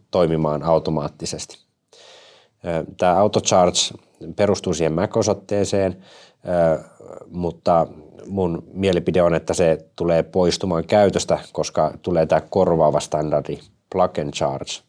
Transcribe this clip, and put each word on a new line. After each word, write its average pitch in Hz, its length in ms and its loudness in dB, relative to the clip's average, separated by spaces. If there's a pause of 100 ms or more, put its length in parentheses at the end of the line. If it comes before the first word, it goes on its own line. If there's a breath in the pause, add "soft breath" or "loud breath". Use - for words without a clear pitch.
(120)
toimimaan 78 520 0
automaattisesti. 78 960 -2 (1080 soft breath)
Ö, 82 200 -2 (120)
tää 90 220 2
Autocharge 101 600 2 (560)
perustuu 101 380 0
siihen 80 200 0
mac-osoitteeseen, 98 1040 0 (800 loud breath)
ö, - 80 -10 (480)
mutta 87 560 0 (400)
mun 87 360 -2 (100)
mielipide 90 500 0
on, 85 120 2
että 80 180 -2
se 80 320 2 (100)
tulee 82 280 0
poistumaan 87 600 0
käytöstä, 92 540 2 (120)
koska 78 500 -2
tulee 85 240 0
tää 80 160 2
korvaava 80 580 2
standardi 76 600 -4 (320)
Plug 90 280 0
and 73 140 -6
Charge, 69 380 -6 (180)